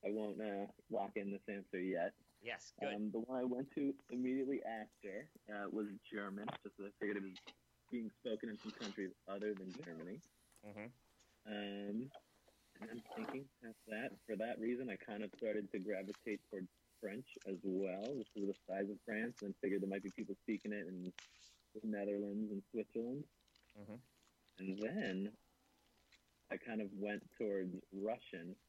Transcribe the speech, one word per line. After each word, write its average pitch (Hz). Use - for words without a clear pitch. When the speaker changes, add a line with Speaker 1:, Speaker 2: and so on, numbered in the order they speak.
Speaker 1:
I -
won't, 104
uh, 101
lock 104
in 101
this 98
answer 98
yet. 90
Speaker 2:
Yes, 113
good. 139
Speaker 1:
Um, 107
the 113
one 127
I 127
went 127
to 139
immediately 127
after, 107
uh, 101
was 107
German, 101
just -
'cause 98
I 101
figured 101
it 98
was 95
being 113
spoken 113
in 104
some 110
countries 98
other 101
than 95
Germany. 85
Speaker 2:
Mm-hmm. 104
Speaker 1:
Um, 104
and 208
I'm 117
thinking 131
past 113
that. 110
For 110
that 110
reason, 120
I 95
kind 107
of 101
started 107
to 107
gravitate 98
toward 92
French 110
as 95
well, 95
just 127
'cause 104
of 98
the 98
size 98
of 101
France, 113
and 101
figured 98
there 95
might 98
be 98
people 98
speaking 107
it 101
in 90
the 107
Netherlands 101
and 98
Switzerland. 120
Speaker 2:
Mm-hmm. 101
Speaker 1:
And 95
then 185
I -
kind 110
of 101
went 104
towards 95
Russian 98